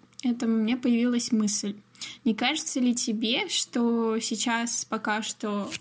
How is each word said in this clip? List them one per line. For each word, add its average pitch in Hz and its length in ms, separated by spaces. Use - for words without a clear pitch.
это 240 240
мне 226 300
появилась 240 560
мысль. 208 420
Не 226 100
кажется 262 460
ли 247 160
тебе, 240 540
что 233 720
сейчас 233 640
пока 220 360
что 202 480